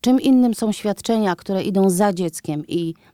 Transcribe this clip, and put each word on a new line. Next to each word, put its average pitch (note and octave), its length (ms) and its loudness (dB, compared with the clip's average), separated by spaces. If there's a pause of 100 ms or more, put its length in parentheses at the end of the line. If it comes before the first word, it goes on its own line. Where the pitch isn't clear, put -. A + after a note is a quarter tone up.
Czym B3+ 200 2
innym B3 340 4
są G#3+ 180 -2
świadczenia, G#3 640 -2
które F#3+ 260 -4
idą F#3+ 280 2
za G3 220 2
dzieckiem D#3+ 560 -6
i E3 260 -4 (200)